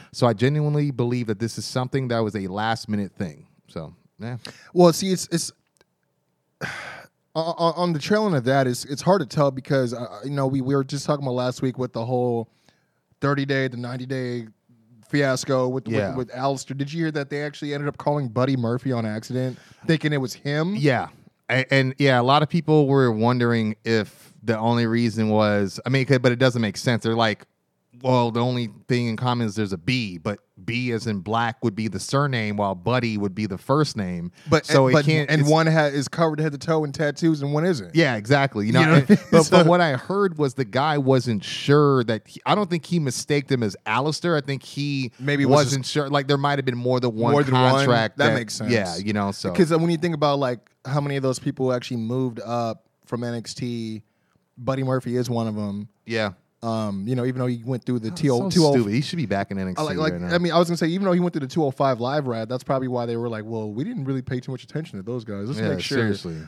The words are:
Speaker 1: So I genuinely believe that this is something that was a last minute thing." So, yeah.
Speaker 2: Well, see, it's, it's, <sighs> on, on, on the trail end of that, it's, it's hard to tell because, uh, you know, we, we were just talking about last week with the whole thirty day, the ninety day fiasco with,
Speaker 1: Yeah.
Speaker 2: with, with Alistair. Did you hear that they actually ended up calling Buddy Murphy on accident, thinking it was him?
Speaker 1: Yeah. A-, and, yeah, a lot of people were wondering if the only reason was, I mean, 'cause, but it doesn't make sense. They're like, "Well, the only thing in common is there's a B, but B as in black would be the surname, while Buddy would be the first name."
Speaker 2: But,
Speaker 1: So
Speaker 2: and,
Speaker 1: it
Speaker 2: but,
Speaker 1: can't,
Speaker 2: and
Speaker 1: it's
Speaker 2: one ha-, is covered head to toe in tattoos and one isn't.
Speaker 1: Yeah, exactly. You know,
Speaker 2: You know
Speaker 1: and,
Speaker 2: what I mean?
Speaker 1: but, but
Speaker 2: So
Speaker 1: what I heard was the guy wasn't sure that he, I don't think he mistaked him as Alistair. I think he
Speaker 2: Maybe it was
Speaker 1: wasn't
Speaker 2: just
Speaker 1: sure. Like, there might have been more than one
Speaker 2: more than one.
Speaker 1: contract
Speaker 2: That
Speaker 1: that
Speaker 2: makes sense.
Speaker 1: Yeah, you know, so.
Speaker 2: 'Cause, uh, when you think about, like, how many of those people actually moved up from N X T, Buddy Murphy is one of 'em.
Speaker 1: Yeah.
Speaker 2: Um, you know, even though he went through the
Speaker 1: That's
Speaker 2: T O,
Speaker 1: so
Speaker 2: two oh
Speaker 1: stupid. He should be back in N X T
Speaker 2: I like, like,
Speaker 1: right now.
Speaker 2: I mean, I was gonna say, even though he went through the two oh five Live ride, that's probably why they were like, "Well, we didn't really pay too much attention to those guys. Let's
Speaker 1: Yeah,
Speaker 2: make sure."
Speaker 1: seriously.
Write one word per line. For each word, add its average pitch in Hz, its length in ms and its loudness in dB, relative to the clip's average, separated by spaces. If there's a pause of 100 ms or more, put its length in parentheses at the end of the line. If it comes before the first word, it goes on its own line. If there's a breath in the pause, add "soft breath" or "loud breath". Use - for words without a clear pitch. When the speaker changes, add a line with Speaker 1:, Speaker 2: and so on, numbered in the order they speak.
(120)
Speaker 1:
So - 160 0
I 117 60 4
genuinely 147 580 0
believe 120 340 -2
that 107 140 -4
this 110 180 -4
is 107 80 -8
something 127 440 -4
that 117 100 0
was 107 160 -2
a 98 120 -4
last 107 400 -4
minute 104 280 -4
thing." 80 320 -10 (200)
So, 80 280 -14 (240)
yeah. 120 180 -10 (380 loud breath)
Speaker 2:
Well, 175 180 8
see, 190 180 -4
it's, - 200 -2
it's, 170 200 -4 (1120)
<sighs> - 0 - (720 loud breath)
on, 160 220 -2
on, 170 180 2
on 175 180 0
the 151 60 -2
trail 214 280 0
end 180 80 2
of 123 80 0
that, 131 240 2
it's, 123 180 -4
it's 143 160 -8
hard 185 200 4
to 139 60 -4
tell 143 220 2
because, 131 460 -2
uh, 117 280 -12
you 135 80 -8
know, 139 140 0
we, 135 160 0
we 135 140 0
were 139 80 2
just 139 240 -8
talking 143 180 -2
about 127 80 -2
last 127 300 -2
week 127 160 -2
with 127 140 -6
the 113 120 -4
whole 123 440 -2 (680)
thirty 139 260 0
day, 135 220 0
the 120 100 -8
ninety 123 280 -10
day 123 420 -6 (600)
fiasco 131 600 0
with, 127 200 -4
Speaker 1:
Yeah. 107 280 0
Speaker 2:
with, 127 140 -4
with - 80 -14
Alistair. 135 380 -4
Did 139 180 -4
you 165 100 -4
hear 160 80 0
that 143 180 -4
they 147 140 -6
actually 147 300 -8
ended 143 160 -4
up - 80 -6
calling 147 320 -2
Buddy 127 260 2
Murphy 120 380 0
on 117 120 -2
accident, 123 520 -4 (280 loud breath)
thinking 151 280 0
it 143 80 0
was 127 120 -6
him? 156 440 -4
Speaker 1:
Yeah. 123 320 2 (400)
A-, 127 240 0
and, 131 240 2
yeah, 135 220 4
a 120 40 2
lot 139 200 4
of 151 60 -2
people 156 380 2
were 135 240 4
wondering 117 720 2
if 110 580 -2
the 110 160 -2
only 117 300 2
reason 113 420 0
was, 104 560 2
I 123 40 -2
mean, 135 160 2
'cause, 131 140 4
but 123 120 4
it 120 80 -2
doesn't 123 220 2
make 104 160 -2
sense. 120 260 -2
They're 113 100 0
like, 113 320 0 (560)
"Well, 123 300 2
the 117 80 -2
only 123 300 -2 (180)
thing 123 200 0
in 110 100 -4
common 123 300 0
is 95 80 -6
there's 104 180 -2
a 92 40 -4
B, 101 400 -4
but 101 220 -6 (260)
B 120 260 -4
as 113 140 -4
in 107 140 -2
black 113 440 -2
would 113 120 -2
be 110 120 -4
the 95 120 -6
surname, 123 580 -2
while 101 160 0
Buddy 113 440 0
would 101 180 -2
be 107 100 -2
the 95 140 -6
first 143 360 2
name." 90 360 -4 (180 loud breath)
Speaker 2:
But, 151 160 4
Speaker 1:
So 139 220 6
Speaker 2:
and, 127 40 2
Speaker 1:
it 147 60 6
Speaker 2:
but, 147 80 4
Speaker 1:
can't, 156 240 2
Speaker 2:
and 151 120 4
Speaker 1:
it's 143 100 4
Speaker 2:
one 160 160 6
ha-, 160 180 4
is 139 220 -2
covered 156 320 0
head 156 140 -2
to 143 40 -8
toe 156 260 0
in 147 80 -4
tattoos 147 520 0
and 143 100 -2
one 151 120 2
isn't. 120 280 -2
Speaker 1:
Yeah, 147 220 4
exactly. 113 500 2
You 110 80 2
know, 170 60 6
Speaker 2:
You 165 80 6
know 156 80 6
Speaker 1:
and, 143 140 6
Speaker 2:
what 208 100 8
I - 20 -12
mean? - 100 -18
Speaker 1:
but, 165 200 6
but 185 120 10
Speaker 2:
So 160 60 6
Speaker 1:
what 175 120 6
I 160 160 4
heard 185 420 -2
was 139 160 0
the 135 100 -2
guy 139 320 0
wasn't 127 460 2
sure 139 600 4
that 110 220 -2
he, - 200 -20
I - 80 4
don't 208 140 0
think 170 160 -4
he 175 120 -2
mistaked 143 540 -2
him 127 100 2
as 104 140 -2 (100)
Alistair. 147 500 0
I 147 60 0
think 139 220 -8
he 139 560 -4
Speaker 2:
Maybe 143 240 0
it - 40 4
was 139 200 6
Speaker 1:
wasn't 135 160 -2
Speaker 2:
just - 100 -8
Speaker 1:
sure. 143 160 -2
Like, 143 180 0
there 143 120 2
might 143 180 0
have 135 80 -4
been 123 120 -2
more 123 220 0
than 120 140 0
one 117 200 2
Speaker 2:
more 147 100 4
than 131 100 0
one. 127 220 6
Speaker 1:
contract 120 420 2
Speaker 2:
That 117 120 4
Speaker 1:
that 110 40 4
Speaker 2:
makes 113 220 -4
sense. 110 160 -4
Speaker 1:
Yeah, 95 260 0
you 104 160 -4
know, 101 180 0
so. 95 220 -6
Speaker 2:
'Cause, 160 180 4
uh, 165 60 4
when 165 140 2
you 170 60 0
think 165 180 -2
about, 147 240 0
like, 123 200 -2 (260)
how 139 160 -2
many 143 160 -4
of 135 40 -4
those 131 160 0
people 135 340 -2
actually 123 260 -4
moved 117 420 -4
up 113 480 -6 (180)
from 120 180 -6
N 120 120 -6
X 113 180 -10
T, 113 480 -8 (560)
Buddy 131 260 -4
Murphy 127 340 -2
is 123 120 0
one 113 180 -2
of 107 100 -4
'em. 104 300 -6 (200)
Speaker 1:
Yeah. 110 240 -2 (320)
Speaker 2:
Um, 107 440 -4
you 127 80 -2
know, 123 100 -2
even 127 140 -4
though 127 80 -2
he 120 180 -4
went 127 200 -6
through 123 140 -2
the 110 100 -6
Speaker 1:
That's - 120 -8
Speaker 2:
T 147 80 2
O, 120 120 4
Speaker 1:
so 196 100 -2
Speaker 2:
two 170 160 6
oh 143 60 6
Speaker 1:
stupid. 110 200 2
He 127 80 2
should 170 160 -6
be 170 80 -2
back 98 240 -2
in 98 80 -8
N 95 120 -4
X 90 80 -6
T - 40 -4
Speaker 2:
I - 40 -2
like, - 120 -4
like, 156 160 0
Speaker 1:
right 175 80 -6
now. 175 140 -2
Speaker 2:
I - 20 2
mean, 175 140 0
I 165 80 4
was 175 80 4
gonna 170 100 -2
say, 170 100 0
even 190 180 -2
though 190 60 2
he 175 80 2
went 175 140 0
through 160 60 -6
the 131 140 -6
two 160 100 0
oh 135 80 0
five 135 280 0
Live 135 280 -2
ride, 113 220 -4
that's 127 140 -6
probably 131 240 -2
why 120 200 -4
they 117 100 -4
were 117 120 -4
like, 110 160 -8
"Well, 110 260 -6
we 113 120 -6
didn't 202 220 -8
really 135 160 -4
pay 127 180 -8
too 127 120 -10
much 123 120 -10
attention 156 340 -10
to 95 60 -10
those 117 200 -8
guys. 101 240 -8
Let's 151 120 -6
Speaker 1:
Yeah, 104 100 -2
Speaker 2:
make 95 120 -2
sure." 139 160 -4
Speaker 1:
seriously. 101 380 -2 (120)